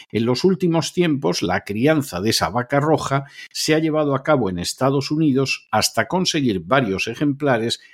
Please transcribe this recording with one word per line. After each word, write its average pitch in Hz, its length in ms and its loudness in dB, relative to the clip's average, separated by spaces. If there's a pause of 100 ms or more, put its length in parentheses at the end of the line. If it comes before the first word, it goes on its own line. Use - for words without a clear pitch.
en 110 160 0
los 123 200 2
últimos 175 480 0
tiempos 170 480 0
la 90 240 -2
crianza 123 560 0
de 107 80 0
esa - 180 0
vaca 123 320 -2
roja 139 460 0 (260)
se - 240 0
ha 156 40 2
llevado 151 360 0
a 131 80 -2
cabo 131 260 2
en 90 100 -4
Estados 135 520 -2
Unidos 139 580 0
hasta - 380 0
conseguir 139 540 0
varios 101 480 0
ejemplares 135 720 0 (120)